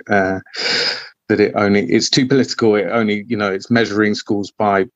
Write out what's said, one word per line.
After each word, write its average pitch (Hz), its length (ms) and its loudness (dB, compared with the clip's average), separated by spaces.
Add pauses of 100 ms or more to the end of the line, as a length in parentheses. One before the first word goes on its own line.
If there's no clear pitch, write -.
(100)
uh, 95 300 0 (880)
that 104 120 2
it 104 160 2
only, 101 340 2
it's 113 180 2
too - 180 2
political. 123 480 2
It 101 120 0
only, 104 420 -2
you 117 80 -4
know, 104 160 -2
it's 98 180 -6
measuring 107 440 2
schools 101 360 -4
by, 98 460 0